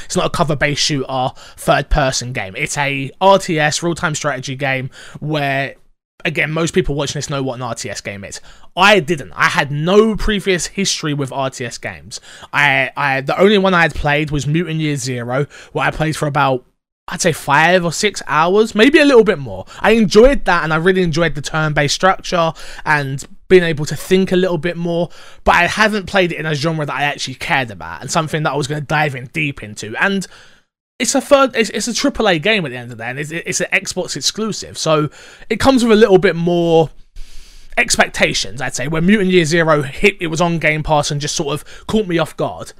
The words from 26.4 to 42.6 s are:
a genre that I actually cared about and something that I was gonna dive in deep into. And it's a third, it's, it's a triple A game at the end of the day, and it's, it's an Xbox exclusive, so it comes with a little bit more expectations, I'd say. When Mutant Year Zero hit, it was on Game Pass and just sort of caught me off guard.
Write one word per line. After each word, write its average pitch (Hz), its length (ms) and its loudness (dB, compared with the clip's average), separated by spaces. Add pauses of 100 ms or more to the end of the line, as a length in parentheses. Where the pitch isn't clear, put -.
a 156 80 -2
genre 156 320 -2
that 143 80 -8
I 139 100 -2
actually 139 300 -4
cared 135 360 -2
about 82 300 -12
and 120 100 -10
something 156 320 -2
that 151 100 -2
I 135 40 -4
was 147 100 -2
gonna 151 140 -6
dive 151 340 -2
in 127 120 -12
deep 147 360 -6
into. 107 380 -12
And 196 260 0 (720)
it's 247 160 -2
a 269 60 2
third, 269 360 4
it's, 226 140 0
it's - 180 -6
a 226 60 -6
triple 254 340 0
A 175 100 2
game 196 260 0
at 131 60 -8
the 123 60 -10
end 123 140 -12
of 120 80 -14
the 110 60 -10
day, 120 60 -8
and 131 80 -10
it's, 147 120 -10
it's 170 300 -6
an 170 120 -4
Xbox 185 440 -4
exclusive, 170 640 -6
so 151 320 2 (400)
it 226 100 -2
comes 262 220 4
with 233 100 4
a 208 40 8
little 208 220 6
bit 170 180 2
more 170 540 2 (840)
expectations, 175 840 0
I'd 131 140 -6
say. 127 140 -6
When 160 180 0
Mutant 196 240 4
Year 180 140 4
Zero 156 380 2
hit, 202 380 0
it 170 80 -4
was 156 120 -4
on 170 180 2
Game 156 240 0
Pass 147 280 0
and 143 100 -4
just 143 140 -6
sort 147 200 -4
of - 320 -12
caught 214 200 0
me 170 120 -2
off 156 180 -4
guard. 110 440 -6